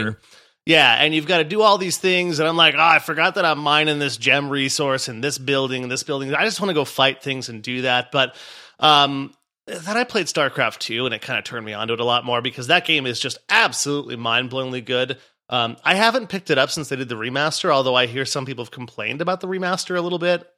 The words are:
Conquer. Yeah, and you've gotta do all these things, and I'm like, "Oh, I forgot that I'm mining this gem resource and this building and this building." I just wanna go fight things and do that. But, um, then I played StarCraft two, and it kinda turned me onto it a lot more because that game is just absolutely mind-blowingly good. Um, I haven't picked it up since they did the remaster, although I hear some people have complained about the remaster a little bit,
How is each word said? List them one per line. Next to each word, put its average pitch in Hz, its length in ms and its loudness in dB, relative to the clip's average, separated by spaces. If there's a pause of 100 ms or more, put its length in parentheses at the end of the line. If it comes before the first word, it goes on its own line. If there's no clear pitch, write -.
Conquer. 107 160 -6 (460)
Yeah, 147 340 6
and 151 140 4
you've 151 140 0
gotta 170 160 4
do 202 180 0
all 208 160 6
these 185 200 -4
things, 180 420 0
and 160 100 2
I'm 165 80 0
like, 160 180 6
"Oh, 147 60 2
I 165 180 8
forgot 165 360 0
that 185 100 2
I'm 151 140 2
mining 151 400 2
this 135 180 -2
gem 135 320 2
resource 135 580 -2
and 117 160 -8
this 139 140 -4
building 131 460 -2
and 123 80 -6
this 131 120 -4
building." 139 300 -6
I 156 100 0
just 214 160 -2
wanna 196 140 -2
go 147 120 2
fight 135 360 0
things 131 280 -6
and 110 120 -12
do 127 220 -6
that. 123 280 0
But, 131 240 0 (440)
um, 139 520 4 (360)
then 190 280 -6
I 247 100 0
played 196 200 -2
StarCraft 135 540 -2
two, 120 260 -4
and 117 80 -4
it 107 80 -6
kinda 117 220 -6
turned 117 220 -12
me 107 80 -10
onto 110 200 -6
it 113 60 -4
a 117 40 -2
lot 120 220 2
more 120 160 0
because 123 260 -8
that 175 180 2
game 147 200 0
is 120 140 -4
just 127 180 -6 (100)
absolutely 143 680 0
mind-blowingly 127 680 -4
good. 127 360 -2 (280)
Um, 120 360 -2
I 165 100 4
haven't 220 360 2
picked 190 200 -6
it 143 80 2
up 135 140 2
since 151 180 -6
they 139 60 -4
did 127 140 -6
the 120 60 -8
remaster, 139 540 -2
although 131 240 2
I 127 140 4
hear 127 180 -6
some 131 220 -6
people 120 180 -10
have - 60 -18
complained 120 500 -8
about 180 200 -4
the 190 60 -10
remaster 185 480 -4
a 175 60 0
little 175 160 -2
bit, 175 400 0